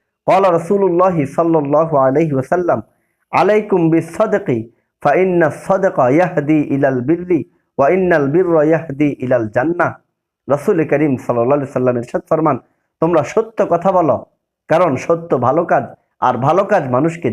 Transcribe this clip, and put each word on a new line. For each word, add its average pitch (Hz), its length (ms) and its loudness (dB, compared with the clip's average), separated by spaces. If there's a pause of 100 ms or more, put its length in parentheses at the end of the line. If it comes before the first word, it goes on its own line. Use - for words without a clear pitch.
(260)
ক্বালা 185 260 4
রাসূলুল্লাহ 175 720 0
সাল্লাল্লাহু 151 720 0
আলাইহি 139 360 2
ওয়াসাল্লাম, 135 500 -2 (480)
"আলাইকুম 190 600 2
বিস-সাদকি 165 800 -2 (320)
ফা 143 120 2
ইন্না-স-সাদকা 180 960 0
ইয়াহদি 156 500 0
ইলাল 139 400 0
বিররি 170 440 -2 (340)
ওয়া 139 100 2
ইন্নাল 175 420 2
বিররা 170 340 2
ইয়াহদি 151 540 0
ইলাল 123 300 -2
জান্নাহ।" 147 440 -2 (560)
রাসূল 135 300 0 (100)
করিম 143 280 0
সাল্লাল্লাহু 120 360 -2
আলাইহি 143 120 0
ওয়াসাল্লাম 127 320 -2
ইরশাদ 117 320 -6
ফরমান, 151 300 0 (420)
"তোমরা 160 240 2
সত্য 220 420 -2
কথা 170 260 0
বলো, 160 340 0 (420)
কারণ 165 280 2
সত্য 165 420 -4
ভালো 131 260 0
কাজ, 165 200 0 (360)
আর 123 180 0
ভালো 160 260 0
কাজ 196 240 0
মানুষকে 143 440 -2